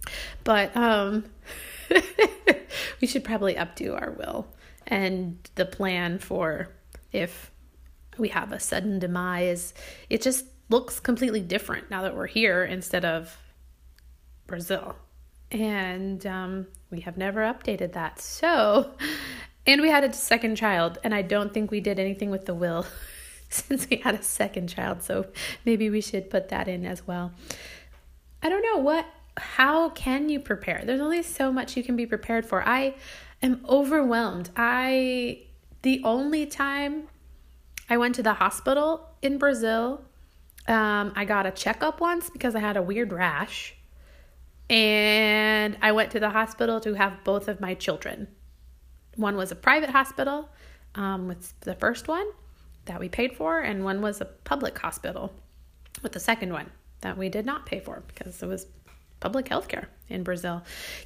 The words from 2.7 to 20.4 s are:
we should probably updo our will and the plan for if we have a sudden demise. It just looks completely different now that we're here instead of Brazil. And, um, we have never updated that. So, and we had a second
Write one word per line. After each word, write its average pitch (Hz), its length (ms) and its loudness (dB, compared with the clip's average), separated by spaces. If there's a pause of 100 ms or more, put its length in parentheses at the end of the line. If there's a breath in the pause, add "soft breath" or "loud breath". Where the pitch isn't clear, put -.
we 254 60 4
should - 180 -2
probably 202 300 0
updo - 460 -4
our - 120 -6
will - 340 -8 (400 loud breath)
and 185 500 0 (180)
the 180 120 2
plan 180 520 -2
for 170 500 -2 (440)
if - 380 -4 (680)
we 220 100 0
have 208 240 -4
a - 80 -8
sudden 196 380 -2
demise. 180 760 -2 (340 loud breath)
It 226 140 0
just 262 240 0 (220)
looks 247 320 2
completely 233 400 2
different - 500 -4
now 190 120 -4
that 190 140 -4
we're 190 100 -4
here 185 380 4
instead 180 400 -2
of 165 320 -2 (1120)
Brazil. 175 500 -6 (540)
And, 190 760 -2
um, 185 400 -6 (240)
we 170 100 -6
have 175 160 -10
never 196 240 -2
updated 214 520 -2
that. 165 280 -6
So, 269 760 2 (720 loud breath)
and 277 140 8
we 311 80 8
had 285 160 8
a 269 80 2
second 226 440 2